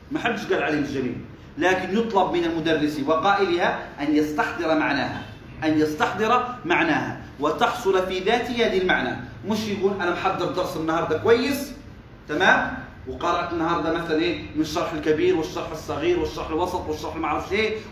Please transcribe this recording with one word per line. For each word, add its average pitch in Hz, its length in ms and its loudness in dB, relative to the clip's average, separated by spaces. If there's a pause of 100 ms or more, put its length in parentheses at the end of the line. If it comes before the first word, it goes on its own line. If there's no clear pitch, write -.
(120)
ما 151 60 -2
حدش 214 340 -2
قال 160 100 2
عليه 147 180 2
مش 135 80 -2
جميل، 123 280 -2 (420)
لكن 185 400 2
يطلب 196 340 2
من 170 120 2
المدرس 156 640 0
وقائلها 196 720 2 (220)
أن 151 160 2
يستحضر 156 640 2
معناها، 131 440 0 (420)
أن 156 160 4
يستحضر 220 640 2 (200)
معناها 151 560 2 (200)
وتحصل 185 680 2
في 185 120 -2
ذاته 233 480 0
هذه 185 120 2
المعنى. 131 380 2 (320)
مش 214 200 -2
يقول: 196 320 2
"أنا 175 100 0
محضر 175 360 0
درس - 300 -2
النهاردة 160 420 0
كويس، 254 540 2 (560)
تمام؟" 202 560 2 (240)
وقرأت 170 440 -2
النهاردة 165 400 0
مثلا 160 240 0
إيه 165 260 0 (120)
من 151 60 2
الشرح 165 320 -2
الكبير 156 440 4
والشرح 160 340 -4
الصغير 156 480 0
والشرح 156 300 -4
الوسط 170 400 -2
والشرح 156 280 -6
ما 156 100 -2
أعرفش 156 260 -2
إيه، 214 240 0 (160)